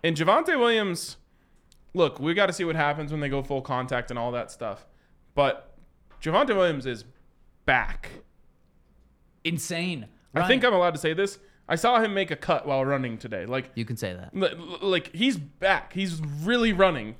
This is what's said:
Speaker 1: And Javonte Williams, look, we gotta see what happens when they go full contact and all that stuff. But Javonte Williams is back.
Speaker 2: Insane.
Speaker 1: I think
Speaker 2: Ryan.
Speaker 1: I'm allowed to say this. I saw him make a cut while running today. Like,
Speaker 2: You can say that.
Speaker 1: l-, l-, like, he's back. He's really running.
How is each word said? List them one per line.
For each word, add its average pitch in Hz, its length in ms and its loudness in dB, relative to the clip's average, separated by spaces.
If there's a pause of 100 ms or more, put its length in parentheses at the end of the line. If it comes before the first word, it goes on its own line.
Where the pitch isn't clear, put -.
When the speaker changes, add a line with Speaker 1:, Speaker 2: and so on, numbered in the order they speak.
Speaker 1:
And 165 140 0
Javonte 277 420 2
Williams, 220 580 0 (760)
look, 156 240 2
we 160 160 -2
gotta 196 180 2
see 180 120 -4
what 165 100 -2
happens 147 380 0
when 156 80 -4
they 143 80 -2
go 139 140 -2
full 135 200 -4
contact 127 480 -4
and 120 80 -6
all 120 140 -4
that 120 180 -6
stuff. 107 340 -10 (520)
But - 360 2 (480)
Javonte 214 360 2
Williams 156 300 2
is 117 180 -6 (640)
back. - 420 2 (1400)
Speaker 2:
Insane. 165 600 -4 (280)
Speaker 1:
I 170 140 2
think 254 140 4
Speaker 2:
Ryan. 247 120 4
Speaker 1:
I'm 185 60 4
allowed 175 140 2
to 147 60 -6
say 160 120 0
this. 196 260 -2 (300)
I 170 80 0
saw 226 240 4
him 214 140 0
make 190 160 0
a 147 60 -4
cut - 300 -2
while 135 180 0
running 131 340 -2
today. 101 280 -8
Like, 131 280 -4
Speaker 2:
You 117 100 -4
can 113 120 -6
say 95 180 -6
that. 90 200 -14
Speaker 1:
l-, 190 100 0 (380)
l-, 196 60 -2
like, 175 260 0
he's 226 220 2
back. 180 560 -2
He's 180 280 -4
really 190 520 2
running. 156 480 2